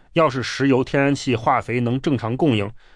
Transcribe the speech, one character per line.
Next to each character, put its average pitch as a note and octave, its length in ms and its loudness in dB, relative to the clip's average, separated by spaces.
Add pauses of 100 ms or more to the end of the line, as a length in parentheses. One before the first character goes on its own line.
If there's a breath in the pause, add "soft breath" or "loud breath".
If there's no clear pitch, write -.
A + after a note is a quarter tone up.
(140)
要 D#3+ 160 4
是 B2+ 120 -4
石 C3 280 0
油、 C3 120 4
天 C#3 200 0
然 C#3 120 2
气、 C3+ 220 -2
化 A#2+ 240 0
肥 A#2+ 220 -4
能 A#2+ 180 -2
正 C#3 180 0
常 A2+ 180 -4
供 B2+ 200 2
应， G2+ 140 -2 (260 soft breath)